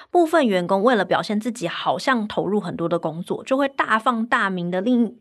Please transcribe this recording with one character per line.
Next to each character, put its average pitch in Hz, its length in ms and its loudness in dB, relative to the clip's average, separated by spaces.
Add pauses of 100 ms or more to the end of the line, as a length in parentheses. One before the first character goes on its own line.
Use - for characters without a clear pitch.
(120)
部 349 140 6
分 320 200 2
员 185 220 0
工 196 160 2
为 254 100 4
了 202 100 2
表 185 180 0
现 208 180 -2
自 240 120 -4
己 196 160 -6
好 - 300 -4
像 233 300 0
投 165 200 -4
入 208 120 0
很 175 160 -4
多 165 120 -2
的 170 120 -2
工 165 240 -6
作， - 200 -6
就 269 140 -2
会 277 100 0
大 247 300 0
放 226 300 0
大 226 240 0
名 175 180 -2
的 185 120 -2
利-， 247 140 2 (260)